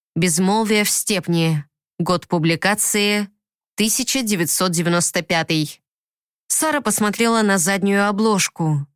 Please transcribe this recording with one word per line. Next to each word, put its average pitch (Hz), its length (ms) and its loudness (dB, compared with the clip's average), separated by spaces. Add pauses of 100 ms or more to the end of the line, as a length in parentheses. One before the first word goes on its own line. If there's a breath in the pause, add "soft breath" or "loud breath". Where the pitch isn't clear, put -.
(160)
"Безмолвие 196 680 2
в 196 60 -2
степне". 165 760 0 (300)
Год 175 280 -2
публикации 202 1000 0 (480)
тысяча 240 460 -2
девятьсот 185 500 0
девяносто 175 500 0
пятый. 160 580 -2 (680)
Сара 302 320 0
посмотрела 220 600 0
на 196 160 2
заднюю 196 500 2
обложку. 190 880 0